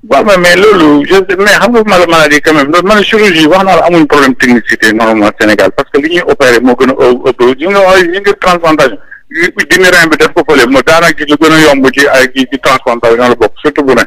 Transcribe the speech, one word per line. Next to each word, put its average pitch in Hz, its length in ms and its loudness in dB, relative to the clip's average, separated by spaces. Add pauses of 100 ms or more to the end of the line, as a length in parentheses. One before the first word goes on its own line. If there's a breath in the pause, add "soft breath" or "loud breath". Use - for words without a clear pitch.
Waaw, 262 160 0
mais, 202 140 2
mais 175 200 2
loolu, 160 500 2
je, 180 80 2 (220)
mais 196 200 2
xam 202 140 0
nga 233 120 2
mal-, 185 240 0
maladie 151 340 0
quand 156 120 0
même, 143 180 0
loolu 175 160 0
man 208 160 2
chirurgie 185 440 0
wax 185 160 2
naa 185 140 2
la 151 80 0
amuñ 165 200 2
problème 139 300 0
technicité 117 580 -2
normalement 110 460 0
Sénégal 107 320 0
parce - 180 -8
que 143 100 0
li 151 160 -4
ñuy 175 120 -2
opérer 127 320 0
moo 123 160 0
gën 131 160 0
a - 20 -2
ë-, 127 360 0
ëpp, 127 300 0
ñu 165 100 -4
nga 196 100 0
wax, 185 240 2
ñu 175 160 -4
ngi 202 200 -2
transplantation, 160 580 -2 (340 loud breath)
yu 170 180 -4 (180)
dindi 185 220 0
rein 170 180 2
bi 151 100 -2
def 156 180 0
ko 165 120 -2
fële, 131 220 2
moo 135 160 2
daanaka 165 320 0
ci 151 80 -8
lu 147 160 0
gën 160 120 2
a 160 80 2
yomb 139 300 2
ci 143 160 -2
ay, 131 280 0
ci, 131 160 -2
ci 135 80 -6
transplantation 120 580 -2
la 123 180 0
bokk, 110 180 -2 (100)
surtout 151 200 -2
bu 131 120 2
ne. 113 120 0